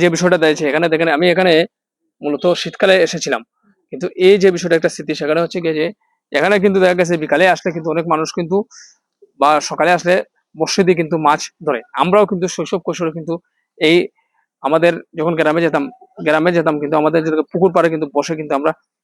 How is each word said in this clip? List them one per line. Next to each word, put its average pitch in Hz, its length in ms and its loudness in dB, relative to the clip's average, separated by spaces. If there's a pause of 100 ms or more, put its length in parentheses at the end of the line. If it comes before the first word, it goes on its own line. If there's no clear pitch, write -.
যে 175 140 4
বিষয়টা 175 260 2
দাঁড়িয়েছে, 156 280 2
এখানে 156 240 0
দেখেন, 165 240 0
আমি 175 160 0
এখানে 180 200 2 (680)
মূলত 147 240 -4 (160)
শীতকালে 190 340 0 (100)
এসেছিলাম, 143 360 -4 (520)
কিন্তু 135 120 -8 (220)
এই 202 160 8
যে 196 120 6
বিষয়টা 170 220 0
একটা 160 160 0
স্মৃতি, 156 260 -8
সেখানে 151 240 0
হচ্ছে 170 200 -6
গিয়ে 160 160 -2
যে 156 60 -2 (460)
এখানে 165 320 2
কিন্তু 196 200 2
দেখা 180 160 4
গেছে 175 140 0 (100)
বিকালে 151 300 2
আসলে 170 220 -6
কিন্তু 165 180 -6
অনেক 165 200 -4
মানুষ 156 140 -2 (100)
কিন্তু 175 200 -2 (840)
বা 139 100 2 (200)
সকালে 156 280 0
আসলে 175 180 0 (400)
বড়শি 156 320 -2
দিয়ে 180 140 2
কিন্তু 160 140 -4 (120)
মাছ 151 140 2 (260)
ধরে। 131 120 -2 (220)
আমরাও 190 300 4
কিন্তু 185 140 -4 (100)
শৈশব 170 320 -6
কৈশোরে 165 300 -4
কিন্তু 165 160 -8 (460)
এই 165 160 4 (680)
আমাদের 160 300 2 (240)
যখন 165 220 -2
গ্রামে 156 260 0
যেতাম, 151 180 0 (440)
গ্রামে 156 300 2
যেতাম 156 240 0
কিন্তু 147 200 -2
আমাদের 156 240 0
যে 160 60 -4 (200)
পুকুর 180 240 2
পাড়ে 170 180 4
কিন্তু 156 140 -4 (100)
বসে 147 220 -2
কিন্তু 151 200 -6
আমরা 156 120 -2 (320)